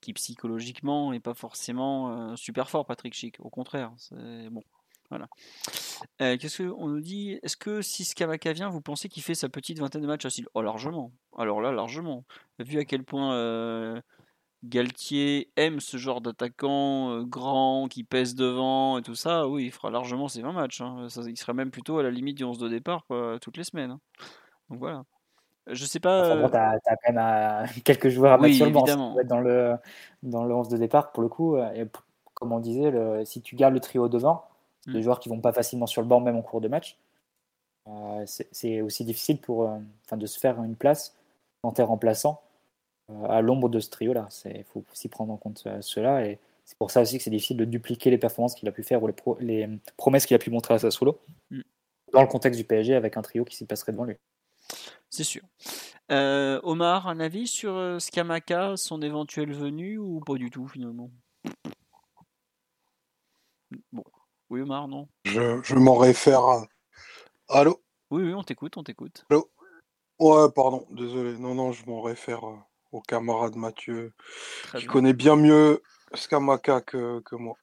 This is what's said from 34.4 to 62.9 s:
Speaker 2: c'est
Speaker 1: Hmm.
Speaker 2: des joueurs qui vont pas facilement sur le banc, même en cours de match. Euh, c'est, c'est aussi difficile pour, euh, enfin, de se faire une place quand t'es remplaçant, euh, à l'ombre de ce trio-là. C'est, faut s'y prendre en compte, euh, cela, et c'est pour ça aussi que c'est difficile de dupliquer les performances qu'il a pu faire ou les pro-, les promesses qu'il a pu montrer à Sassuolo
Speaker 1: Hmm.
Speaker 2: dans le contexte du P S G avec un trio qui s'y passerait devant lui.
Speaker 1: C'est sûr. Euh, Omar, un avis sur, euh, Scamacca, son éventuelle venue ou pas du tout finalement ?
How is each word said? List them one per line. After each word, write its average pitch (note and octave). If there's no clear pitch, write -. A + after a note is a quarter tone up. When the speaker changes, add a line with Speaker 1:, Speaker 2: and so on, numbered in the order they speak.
Speaker 2:
c'est C3+
Speaker 1:
Hmm. -
Speaker 2:
des A2+
joueurs A#2+
qui A#2
vont A2+
pas A#2
facilement A#2+
sur -
le A#2
banc, B2
même B2
en A2+
cours A2+
de A2
match. C#3
Euh, G#2
c'est, -
c'est A2+
aussi A2
difficile A#2
pour, A2+
euh, A2
enfin, A2+
de G#2+
se -
faire A#2+
une A2+
place -
quand A#2
t'es B2+
remplaçant, A#2
euh, G#2+
à A2+
l'ombre B2
de A#2
ce G#2+
trio-là. A#2
C'est, G#2
faut G2+
s'y -
prendre A2
en G#2+
compte, -
euh, G2+
cela, B2
et G#2
c'est -
pour G#2
ça B2
aussi A#2+
que -
c'est A2
difficile A2
de A2+
dupliquer A#2
les B2
performances B2
qu'il -
a -
pu -
faire A#2+
ou A2
les G#2
pro-, -
les A2
promesses C#3
qu'il B2+
a A2+
pu -
montrer A#2
à -
Sassuolo A#2+
Speaker 1:
Hmm. C3
Speaker 2:
dans C3
le C3
contexte B2
du A2+
P A2+
S A2
G B2+
avec A2
un G#2+
trio A#2
qui -
s'y -
passerait -
devant A2
lui. A#2+
Speaker 1:
C'est -
sûr. -
Euh, C#3
Omar, F3
un E3
avis F3
sur, G#3
euh, F3+
Scamacca, F3
son D#3+
éventuelle D3+
venue D#3
ou F#3
pas D3
du B2
tout B2+
finalement ? A#2+